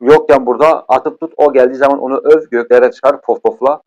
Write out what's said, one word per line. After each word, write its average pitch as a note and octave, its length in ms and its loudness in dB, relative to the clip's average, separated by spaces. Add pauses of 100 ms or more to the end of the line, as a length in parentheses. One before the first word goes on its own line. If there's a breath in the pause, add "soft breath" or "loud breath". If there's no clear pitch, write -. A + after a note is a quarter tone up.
Yokken C#3+ 460 2
burada C#3 420 0
atıp C3+ 320 -2
tut, E3 160 -12
o C#3+ 160 2
geldiği C3 220 0
zaman C#3 240 -2
onu C3 180 -6
öv, D#3 340 0
göklere A#2+ 400 0
çıkar, C#3 300 -4
pof - 220 -6
pofla. B2 440 -4